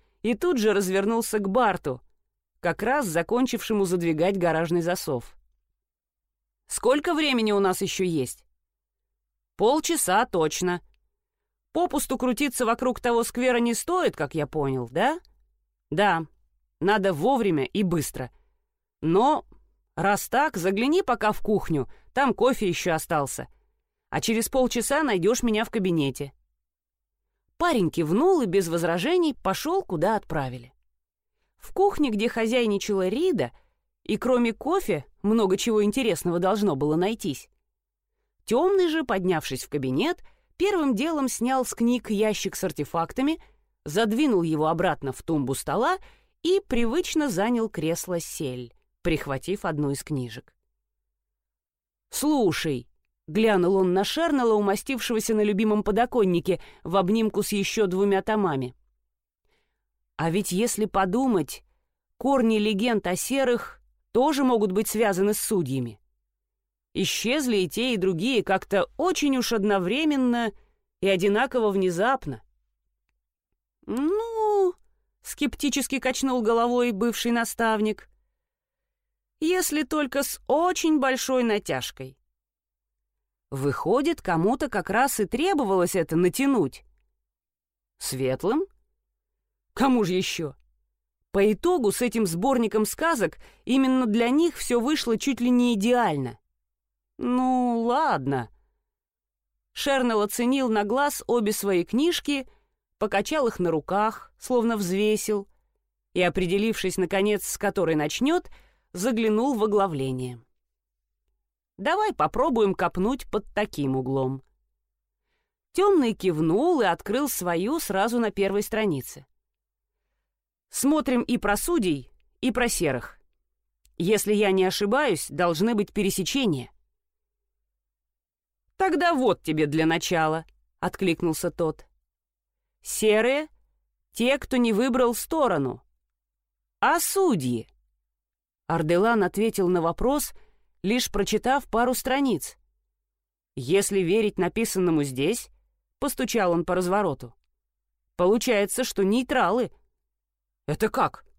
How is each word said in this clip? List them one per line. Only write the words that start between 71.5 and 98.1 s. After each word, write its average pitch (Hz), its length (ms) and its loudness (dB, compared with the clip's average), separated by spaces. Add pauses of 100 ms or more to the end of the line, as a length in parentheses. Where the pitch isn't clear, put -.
внезапно». 185 720 -2 (1400)
«Ну», 403 880 0 (480)
скептически - 760 -4
качнул 254 440 -2
головой 240 500 2
бывший 226 380 -2
наставник, 220 800 0 (1300)
«если 311 420 0
только 285 400 -2
с - 260 -8
очень 320 500 2
большой 254 460 0
натяжкой». 139 720 -4 (1300)
Выходит, 170 680 -2
кому-то 196 480 0
как 196 220 -6
раз 240 300 0
и 208 40 0
требовалось 226 720 0
это 165 220 0
натянуть. 185 680 0 (1120)
Светлым? 135 720 -2 (1080)
Кому 247 320 2
же 175 80 -2
еще? 175 420 -4 (760)
По 196 220 4
итогу 302 380 0
с - 120 -2
этим 226 240 0
сборником 214 580 0
сказок 262 540 -2 (260)
именно 262 420 2
для 233 220 2
них 311 280 2
все 240 240 0
вышло 240 380 0
чуть 269 220 -2
ли 247 100 2
не 247 240 4
идеально. 190 640 0 (800)
Ну, 247 680 0
ладно. 165 680 0 (1200)